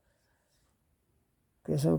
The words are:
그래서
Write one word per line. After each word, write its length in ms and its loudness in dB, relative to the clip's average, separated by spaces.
그래서 360 0